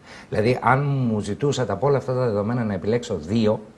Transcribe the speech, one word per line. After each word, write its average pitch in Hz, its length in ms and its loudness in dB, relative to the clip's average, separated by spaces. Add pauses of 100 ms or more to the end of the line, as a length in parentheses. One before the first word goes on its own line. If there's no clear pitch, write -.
(280)
Δηλαδή, 117 340 2
αν 131 220 4
μου 127 360 2
ζητούσατε 117 520 -2
από 95 140 0
όλα 143 100 4
αυτά 127 180 -2
τα 127 100 0
δεδομένα 113 400 0
να 104 100 -2
επιλέξω 104 420 -2
δύο, 107 440 0 (180)